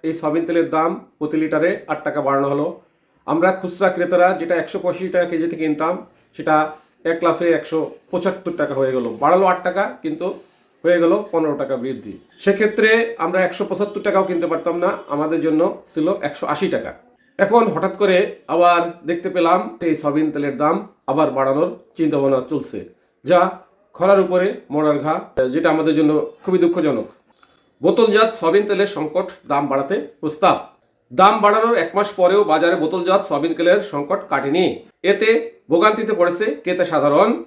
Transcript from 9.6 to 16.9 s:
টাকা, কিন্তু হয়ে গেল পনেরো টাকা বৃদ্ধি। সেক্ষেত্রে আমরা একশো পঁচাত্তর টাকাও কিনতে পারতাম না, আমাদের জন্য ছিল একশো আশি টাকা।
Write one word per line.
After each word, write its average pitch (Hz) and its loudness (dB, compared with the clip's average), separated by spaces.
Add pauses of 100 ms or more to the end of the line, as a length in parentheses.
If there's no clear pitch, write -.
টাকা, 185 -2 (200)
কিন্তু 165 -6 (560)
হয়ে 170 4
গেল 170 4 (180)
পনেরো 156 0
টাকা 135 -4
বৃদ্ধি। 120 -8 (300)
সেক্ষেত্রে 214 2 (340)
আমরা 175 0
একশো 180 -4
পঁচাত্তর 202 -4
টাকাও 185 2
কিনতে 170 -2
পারতাম 165 -4
না, 185 2 (260)
আমাদের 156 -2
জন্য 156 2 (320)
ছিল 156 -2 (200)
একশো - -8 (100)
আশি 185 -2
টাকা। - -6 (480)